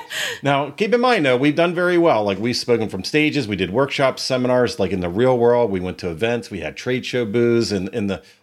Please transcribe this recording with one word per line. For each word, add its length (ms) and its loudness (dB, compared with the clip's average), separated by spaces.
Now, 280 0
keep 240 -2
in 80 2
mind, 240 2
though, 100 4
we've 200 2
done 180 2
very 240 2
well. 260 4
Like, 160 0
we've 160 -2
spoken 320 0
from 160 -8
stages. 440 0
We 100 -2
did 140 -2
workshops, 500 0
seminars, 580 0
like, 120 0
in 100 -2
the 80 -4
real 280 2
world. 320 4
We 120 -2
went 160 -6
to 140 -6
events. 380 -4
We 100 -10
had 180 -8
trade 280 -4
show 200 -2
booths. 460 2
And 180 -2
in 180 -4
the 140 -4